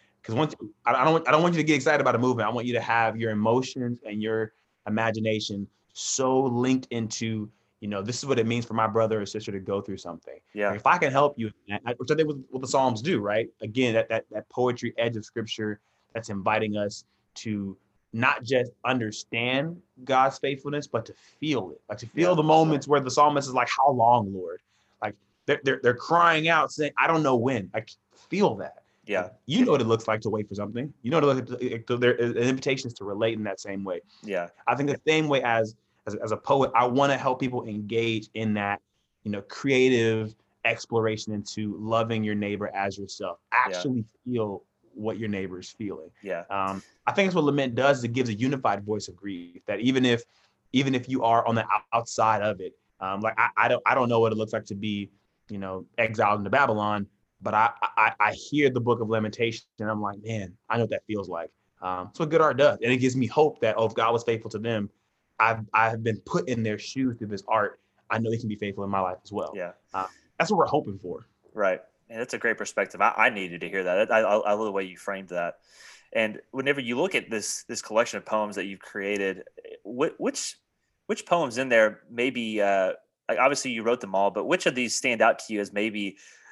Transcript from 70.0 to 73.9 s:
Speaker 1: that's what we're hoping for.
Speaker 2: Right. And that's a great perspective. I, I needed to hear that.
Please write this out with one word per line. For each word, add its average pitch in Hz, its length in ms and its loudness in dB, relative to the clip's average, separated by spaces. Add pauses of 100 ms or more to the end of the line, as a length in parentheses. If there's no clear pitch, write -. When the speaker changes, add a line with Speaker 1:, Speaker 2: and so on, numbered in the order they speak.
Speaker 1:
that's 170 120 0
what 202 80 2
we're 151 80 4
hoping 120 320 -2
for. 85 280 -12 (280)
Speaker 2:
Right. 98 260 0 (300)
And 113 100 -10
that's 123 140 -8
a 113 40 -6
great 110 200 -2
perspective. 101 420 -4
I, 104 160 4
I 113 140 4
needed 90 320 -8
to 87 80 -8
hear 95 140 -2
that. 95 280 2